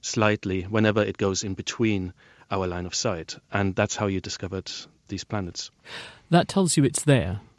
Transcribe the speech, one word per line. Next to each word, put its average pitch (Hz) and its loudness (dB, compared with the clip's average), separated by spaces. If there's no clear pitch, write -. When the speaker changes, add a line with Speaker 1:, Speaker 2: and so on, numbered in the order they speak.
Speaker 1:
slightly 104 0
whenever 107 4
it 101 -2
goes 98 0
in 98 -4
between 98 0
our 95 0
line 90 -4
of 87 -8
sight. 90 -4
And 98 2
that's 104 0
how 107 0
you 95 0
discovered 92 -8
these 95 -8
planets. - -8
Speaker 2:
That 170 4
tells 190 2
you 147 6
it's - 0
there. 98 2